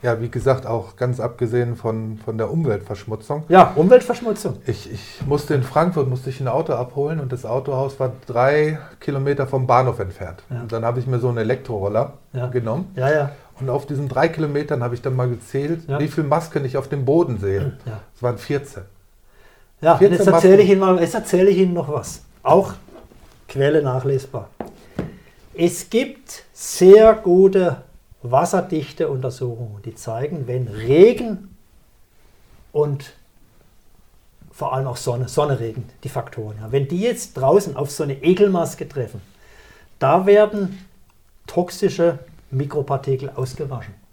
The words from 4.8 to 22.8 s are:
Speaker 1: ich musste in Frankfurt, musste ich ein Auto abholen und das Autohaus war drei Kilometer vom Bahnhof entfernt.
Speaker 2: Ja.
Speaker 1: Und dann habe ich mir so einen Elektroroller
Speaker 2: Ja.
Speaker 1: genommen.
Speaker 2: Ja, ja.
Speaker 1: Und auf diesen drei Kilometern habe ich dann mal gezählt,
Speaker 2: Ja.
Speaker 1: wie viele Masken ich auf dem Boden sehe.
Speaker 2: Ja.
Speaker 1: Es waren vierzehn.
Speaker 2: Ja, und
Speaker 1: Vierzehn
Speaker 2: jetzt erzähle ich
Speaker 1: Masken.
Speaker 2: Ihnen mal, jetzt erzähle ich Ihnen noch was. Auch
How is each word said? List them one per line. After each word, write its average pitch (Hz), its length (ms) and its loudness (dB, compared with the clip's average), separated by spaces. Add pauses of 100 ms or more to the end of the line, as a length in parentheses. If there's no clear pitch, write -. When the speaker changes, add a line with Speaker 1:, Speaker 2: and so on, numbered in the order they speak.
Speaker 1:
ich - 340 -12
musste 147 300 0
in 127 80 0
Frankfurt, 160 440 0
musste 127 220 -6
ich 127 100 -12
ein 131 80 -4
Auto 156 260 -2
abholen 139 460 -4
und 127 140 -8
das 123 120 -10
Autohaus 135 540 -6
war 131 140 -4 (140)
drei 147 500 2 (240)
Kilometer 139 460 -2
vom 131 200 -2
Bahnhof 123 320 2
entfernt. 92 500 -10
Speaker 2:
Ja. 120 120 -10
Speaker 1:
Und 113 100 -12
dann 113 140 -4
habe 120 160 -2
ich 127 60 -6
mir 127 120 -2
so 123 100 -2
einen 117 100 -2
Elektroroller 110 760 -2 (180)
Speaker 2:
Ja. 127 160 -6
Speaker 1:
genommen. 123 480 -4
Speaker 2:
Ja, 131 160 0
ja. 143 200 0 (280)
Speaker 1:
Und 131 120 -6
auf 139 160 -4
diesen 143 200 -4
drei 131 220 0
Kilometern 147 540 -4
habe 120 120 -4
ich 123 60 -12
dann 127 160 -4
mal 127 100 -2
gezählt, 139 600 -6
Speaker 2:
Ja. 143 100 -4
Speaker 1:
wie 147 80 -2
viele 156 200 -4
Masken 156 360 -2
ich 131 140 -4
auf 135 100 -6
dem 143 160 -4
Boden 135 360 2
sehe. 98 340 -2 (120)
Speaker 2:
Ja. 107 140 -12 (160)
Speaker 1:
Es - 80 -14
waren 120 140 -2
vierzehn. 139 460 -8 (1000)
Speaker 2:
Ja, 160 120 6
und 135 40 6
Speaker 1:
Vierzehn 185 220 6
Speaker 2:
jetzt 190 80 4
erzähle 190 340 8
ich 190 80 6
Speaker 1:
Masken. - 20 8
Speaker 2:
Ihnen 190 80 6
mal, 185 220 4
jetzt 165 140 -2
erzähle 190 340 2
ich 185 80 2
Ihnen 185 160 2
noch 147 180 -4
was. - 300 -8 (220)
Auch 165 300 4 (760)